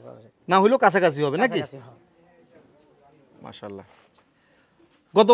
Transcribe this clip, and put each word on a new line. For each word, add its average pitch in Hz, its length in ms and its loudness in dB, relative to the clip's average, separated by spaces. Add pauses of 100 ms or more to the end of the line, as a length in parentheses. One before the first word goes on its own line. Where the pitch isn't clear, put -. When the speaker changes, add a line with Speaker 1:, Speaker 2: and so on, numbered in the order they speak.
Speaker 1:
করা 120 200 -20
যায়। 113 80 -20 (200)
Speaker 2:
না 180 100 4
হইলেও 240 240 2
কাছাকাছি 170 400 0
হবে 143 180 -4
নাকি? 226 180 -4
Speaker 1:
কাছাকাছি - 240 -14
হবে। 120 140 -20 (1500)
Speaker 2:
মাশাআল্লাহ। 101 400 -20 (1300)
গত 208 160 4